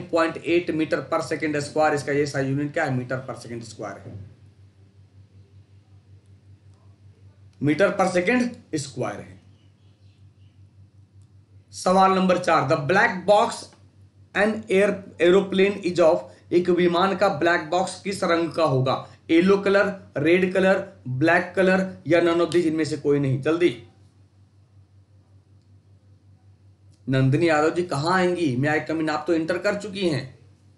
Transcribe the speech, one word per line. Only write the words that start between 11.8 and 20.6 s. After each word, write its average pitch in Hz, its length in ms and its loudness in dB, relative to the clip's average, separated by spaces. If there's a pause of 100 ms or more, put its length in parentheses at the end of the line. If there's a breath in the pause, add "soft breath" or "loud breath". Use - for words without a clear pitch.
नंबर 185 280 2
चार, 156 300 2
the 160 160 2
black 196 400 2
box 214 380 2 (720)
an 208 160 2 (200)
air, 196 180 4 (320)
aeroplane 190 540 4 (100)
is 175 180 -2
of, 170 160 4 (340 loud breath)
एक 180 180 2
विमान 180 440 2
का 196 120 2 (120)
ब्लैक 165 300 0
बॉक्स 180 320 -2
किस 196 220 -6
रंग 170 280 0
का 165 140 -2
होगा? 131 280 0 (360 loud breath)
येलो 185 280 6
कलर, 196 360 2 (240)
रेड 180 360 2
कलर, 190 240 2 (320)